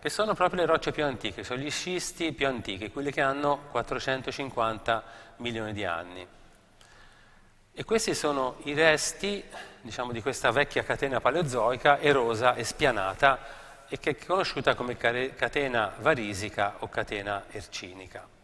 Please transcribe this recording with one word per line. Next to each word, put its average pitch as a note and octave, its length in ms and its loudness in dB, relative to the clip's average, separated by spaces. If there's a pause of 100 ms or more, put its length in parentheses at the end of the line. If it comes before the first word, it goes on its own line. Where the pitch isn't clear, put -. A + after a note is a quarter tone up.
che D3+ 80 -2
sono G#3 240 2
proprio F3+ 260 2
le E3+ 60 6
rocce D#3 260 4
più D3+ 140 0
antiche, A2+ 400 -4
sono B2+ 160 -4
gli D3 100 -4
scisti E3+ 600 -4
più C#3 140 0
antichi, G#2+ 440 -4
quelli C#3+ 220 -4
che D#3 80 0
hanno C#3+ 500 2
quattrocentocinquanta A#2+ 1300 -2 (340)
milioni A2+ 340 -4
di G#2 140 -4
anni. F2+ 420 -6 (1400)
E - 140 -10
questi G#3+ 280 0
sono C#3 500 -2
i C#3+ 100 -6
resti, D#3+ 680 2 (380)
diciamo, B2 320 -6
di A#2 100 -4
questa B2+ 300 2
vecchia C3+ 320 2
catena B2+ 380 0
paleozoica B2+ 800 4
erosa B2 540 4
e A#2 100 -4
spianata A#2+ 720 2 (480)
e - 120 -6
che - 100 -2
è - 160 -4
conosciuta D#3+ 500 2
come B2 220 -6
care-, B2 360 0
catena B2 640 0
varisica G#2 840 0
o G#2 100 -6
catena G2+ 600 -4
ercinica. F#2 920 -14